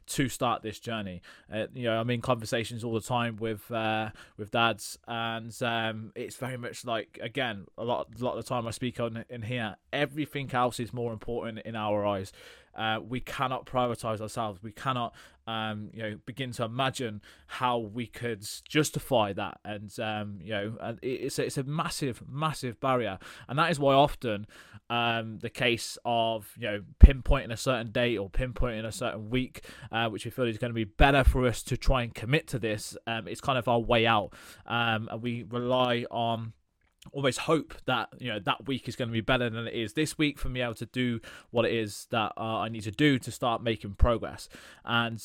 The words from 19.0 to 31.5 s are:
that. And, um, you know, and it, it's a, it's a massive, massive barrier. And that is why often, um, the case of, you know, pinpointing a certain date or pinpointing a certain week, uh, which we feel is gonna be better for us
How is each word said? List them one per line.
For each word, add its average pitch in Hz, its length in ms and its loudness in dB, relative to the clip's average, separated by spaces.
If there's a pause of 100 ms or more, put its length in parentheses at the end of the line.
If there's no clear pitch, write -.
that. 98 320 -6
And, 104 340 -10
um, 107 440 -4
you 95 80 -12
know, 107 320 -2
and 113 200 -8
it, - 60 -4
it's 135 320 -4
a, - 60 0
it's - 120 -4
a 139 60 -2
massive, 151 640 -4
massive 131 540 -4
barrier. 120 360 2 (300)
And 139 120 -4
that 170 120 4
is 143 80 0
why 139 140 6
often, 117 520 4 (440)
um, 117 500 0
the 113 100 -6
case - 540 0
of, 113 540 2
you 117 100 -6
know, 104 140 -2 (180)
pinpointing 135 540 10
a - 20 -6
certain 113 380 -2
date 120 240 2
or 98 120 -4
pinpointing 117 560 0
a 110 60 -4
certain 107 380 -4
week, 127 340 -2 (300)
uh, 113 160 2
which 98 160 -6
we 113 60 -8
feel 127 120 -2
is 113 140 0
gonna 120 160 -2
be 113 100 0
better 139 400 6
for 127 240 6
us - 160 0